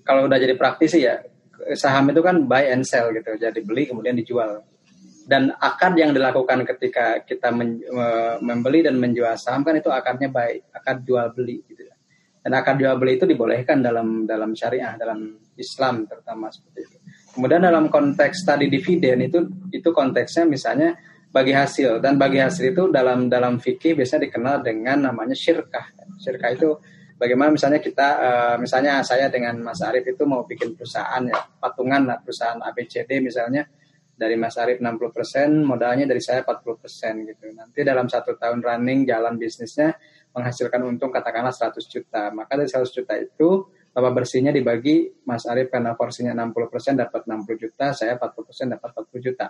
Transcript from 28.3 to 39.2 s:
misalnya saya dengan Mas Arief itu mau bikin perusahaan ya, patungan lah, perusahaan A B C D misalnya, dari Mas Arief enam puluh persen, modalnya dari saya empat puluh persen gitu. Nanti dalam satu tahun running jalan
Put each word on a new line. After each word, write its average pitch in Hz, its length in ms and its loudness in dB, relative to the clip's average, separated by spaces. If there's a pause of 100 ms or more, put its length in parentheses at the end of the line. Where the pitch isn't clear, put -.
misalnya 131 460 0
saya 131 260 2
dengan 120 300 -2
Mas 117 180 -10
Arief 127 320 0
itu 143 140 -2
mau 127 180 0
bikin 117 320 -8
perusahaan 113 480 -6
ya, 120 160 -2 (220)
patungan 131 420 0
lah, 120 160 -2
perusahaan 117 400 -6
A 113 160 -10
B 120 140 -6
C 120 180 -8
D 135 160 -2
misalnya, 123 400 -2 (480)
dari 113 240 -2
Mas 113 240 -4
Arief 123 240 -2
enam 113 160 -4
puluh 117 160 -6
persen, 147 480 2
modalnya 123 400 2
dari 127 160 0
saya 127 240 -2
empat - 180 -4
puluh 117 160 -8
persen 110 460 -10
gitu. 110 320 -16
Nanti 113 260 -12
dalam 127 300 0
satu 117 240 -4
tahun 120 240 -4
running 123 480 0
jalan 117 320 0